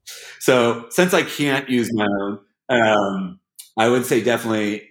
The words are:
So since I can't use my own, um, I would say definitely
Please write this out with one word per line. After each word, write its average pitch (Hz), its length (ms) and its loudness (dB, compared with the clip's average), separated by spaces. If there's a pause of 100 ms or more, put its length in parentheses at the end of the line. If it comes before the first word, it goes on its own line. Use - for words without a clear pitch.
(400)
So 117 500 2
since 180 240 2
I 170 100 4
can't 139 460 -2
use 117 240 0
my 107 140 0 (140)
own, 101 180 -6 (300)
um, 101 720 0 (380)
I 110 120 2
would 123 160 2
say 123 180 0
definitely 110 680 -2